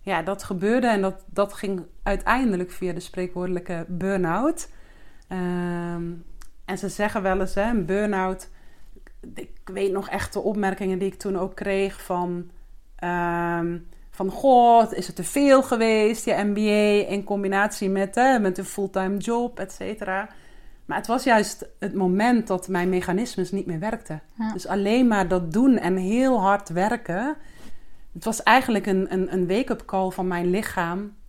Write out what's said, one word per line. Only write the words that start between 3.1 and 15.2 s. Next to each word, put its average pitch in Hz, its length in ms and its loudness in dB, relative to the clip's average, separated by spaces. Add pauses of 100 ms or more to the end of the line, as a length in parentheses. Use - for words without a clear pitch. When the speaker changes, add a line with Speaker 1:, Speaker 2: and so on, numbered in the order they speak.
Speaker 1:
burn-out. 185 800 0 (600)
Ehm, 175 720 -4 (640)
en 185 140 -6
ze 202 100 -4
zeggen 208 340 -2
wel 190 180 2
eens, 190 140 -2
hè, 202 160 2
een 208 160 0
burn-out, 190 600 0 (880)
ik - 160 -12 (140)
weet 196 280 -2
nog 196 160 -2
echt - 240 -4
de 208 80 -2
opmerkingen 190 580 0
die 196 100 0
ik 190 100 -8
toen 196 200 -2
ook 190 180 -4
kreeg 196 460 -2
van, 175 480 -4 (460)
ehm, 170 840 -2 (320)
van, 190 200 -4
"Goh, 240 640 8
is - 140 -4
het - 100 -10
te 180 80 -6